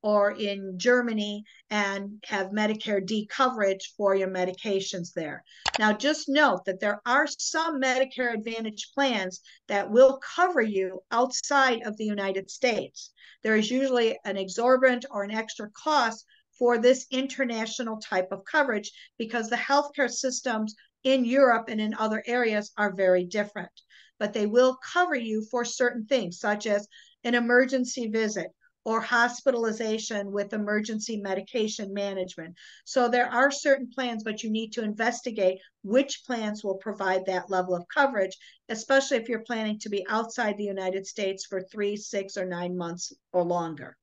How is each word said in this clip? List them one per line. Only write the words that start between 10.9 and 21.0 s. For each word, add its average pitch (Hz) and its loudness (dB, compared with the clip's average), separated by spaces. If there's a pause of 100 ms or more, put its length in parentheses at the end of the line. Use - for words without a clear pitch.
outside 262 2
of 214 -8
the 220 -6
United 196 -4
States. - -4 (300)
There 220 2
is 220 2
usually 254 2
an 208 -4
exorbitant 247 2
or 202 -6
an 202 -6
extra 220 -8
cost 240 0 (340)
for 240 4
this 254 6
international 233 -4
type 185 -2
of 190 -10
coverage 247 0 (280)
because 220 -4
the 240 -2
healthcare 285 0
systems 226 -4 (280)